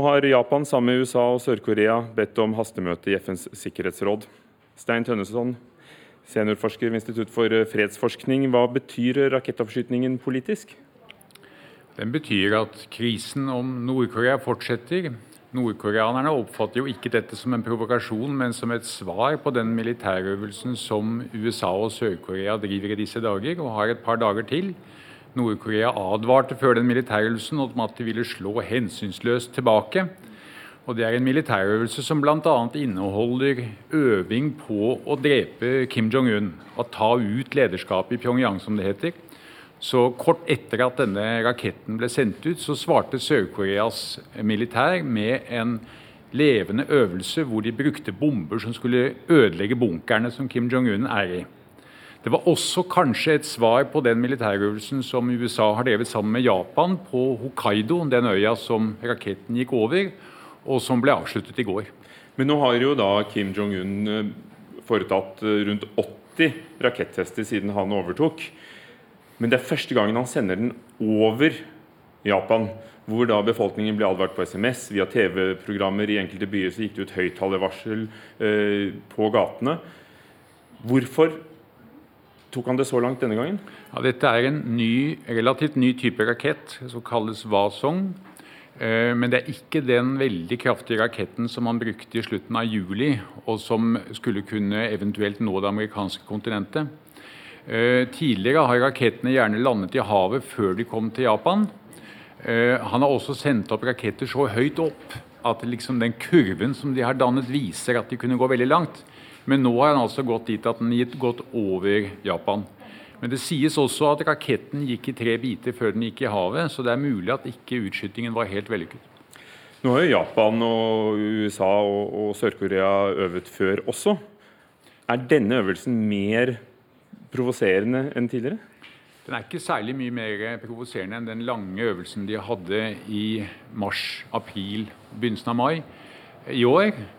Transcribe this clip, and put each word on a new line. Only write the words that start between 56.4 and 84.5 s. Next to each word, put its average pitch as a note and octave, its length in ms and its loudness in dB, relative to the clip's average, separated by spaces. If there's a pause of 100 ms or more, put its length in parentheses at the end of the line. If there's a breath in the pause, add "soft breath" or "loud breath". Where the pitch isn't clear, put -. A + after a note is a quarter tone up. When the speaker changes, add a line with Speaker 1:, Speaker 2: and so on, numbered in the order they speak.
Speaker 2:
Japan B2 540 2 (140)
på B2+ 280 0
Hokkaido, A#2 640 0 (100)
den B2 160 4
øya G#2+ 300 4
som A2 420 -2
raketten A#2 560 -6
gikk B2 180 -2
over, C#3+ 380 2 (560 loud breath)
og C3+ 160 0
som B2+ 160 2
ble C3 160 6
avsluttet - 480 -4
i - 0 -
går. G#2 240 -4 (500 loud breath)
Speaker 1:
Men C3+ 140 2
nå D3 80 4
har B2 240 6
jo C#3+ 160 4
da G2+ 320 4
Kim G2 240 -2
Jong-un, G2+ 540 -2
eh, - 760 -8
foretatt, F#2+ 600 0
eh, G#2 260 2
rundt G#2 160 -4 (100)
åtti - 560 0 (280)
rakettester - 680 -2
siden G2+ 240 -2
han G2+ 240 -2
overtok. G2+ 480 -2 (960 loud breath)
Men A#2 120 0
det B2+ 100 6
er D3+ 160 -4
første - 180 -6
gangen A2 220 2
han B2+ 100 -2
sender G2 300 -2
den A2+ 180 -4 (240)
over A2 560 2 (680)
Japan, G#2 460 2 (360 loud breath)
hvor A#2 220 2
da G#2+ 120 4
befolkningen G#2+ 560 0
ble G#2 140 2
advart F#2 240 -2
på F#2 80 -4
S F2 140 -6
M G2 80 0
S, B2 260 -4
via G2 160 2
T G#2 220 2
V-programmer. G2 800 -2
I G2+ 160 0
enkelte G2 240 -8
byer F#2 240 -2
så A2+ 80 -6
gikk G#2 140 -6
det F#2+ 100 -6
ut - 160 -8
høyttalervarsel, F#2+ 840 -4 (320 loud breath)
eh, G#2 500 2 (240)
på G#2+ 160 2
gatene. A#2+ 480 0 (1080 loud breath)
Hvorfor C3+ 600 2 (1080)
tok B2 160 -6
han B2+ 100 0
det C3+ 100 2
så C3 160 2
langt B2+ 180 0
denne A2 160 2
gangen? D#3+ 220 -2 (360 loud breath)
Speaker 2:
Ja, B2 60 -6
dette B2+ 240 2
er A#2+ 220 4
en D3 160 -2 (160)